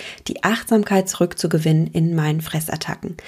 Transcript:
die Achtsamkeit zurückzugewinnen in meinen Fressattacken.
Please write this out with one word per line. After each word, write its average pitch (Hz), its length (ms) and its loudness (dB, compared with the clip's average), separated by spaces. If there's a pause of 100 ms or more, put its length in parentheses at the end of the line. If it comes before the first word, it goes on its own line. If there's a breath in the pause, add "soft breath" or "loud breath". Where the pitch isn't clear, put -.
(280 loud breath)
die - 160 -8
Achtsamkeit 208 640 2
zurückzugewinnen 160 760 2
in 165 300 0
meinen 156 260 0
Fressattacken. - 760 -6 (100)